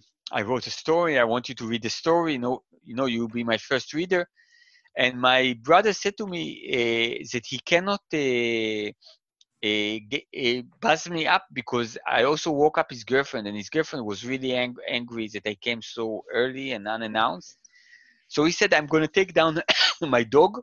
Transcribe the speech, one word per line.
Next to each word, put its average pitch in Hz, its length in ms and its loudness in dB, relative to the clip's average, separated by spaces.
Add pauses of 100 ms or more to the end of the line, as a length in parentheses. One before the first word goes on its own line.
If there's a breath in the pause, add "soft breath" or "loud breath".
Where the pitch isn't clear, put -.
(300)
I 117 120 -2
wrote 117 240 -2
a 110 40 -8
story. 160 480 0
I 123 60 6
want 117 240 0
you 127 80 -8
to 120 100 -8
read 113 160 -2
the 113 80 -2
story. 165 440 2
You 131 40 -4
know, 123 240 -4 (220)
you 123 100 -16
know, 135 120 -2
you'll 117 220 -2
be 117 140 -6
my 117 140 0
first - 380 -4
reader." 180 340 0 (680 soft breath)
And 127 240 0
my 127 420 4
brother 185 300 4
said 202 260 -4
to 220 80 -6
me, 175 180 -6 (240)
uh, 117 640 0
that 117 140 -4
he 127 140 -8
cannot, 190 420 0 (100)
uh, 117 760 0 (760 loud breath)
uh, 107 340 0 (120)
ge-, 143 160 -6 (100)
uh, 123 260 0 (180)
buzz 160 280 0
me 165 180 -4
up 180 260 0
because 120 440 -4 (100)
I 123 180 4
also 151 260 0
woke 151 260 4
up 160 140 0
his 120 140 -14
girlfriend, 131 420 0
and 104 100 -6
his 104 140 -10
girlfriend 151 340 -4
was 104 220 -6
really 131 280 -4
ang-, 123 220 -2 (100)
angry 113 460 -6
that 107 140 -8
I 107 80 -4
came 117 260 -6
so 110 520 -6
early 131 400 -2
and 104 140 -8
unannounced. 113 720 -2 (720 soft breath)
So 151 160 0
he 170 80 4
said, 180 220 2
"I'm 151 120 2
gonna 156 220 2
take 190 240 2
down 160 300 4 (200)
<coughs> - 200 2
my 131 200 4
dog 156 400 6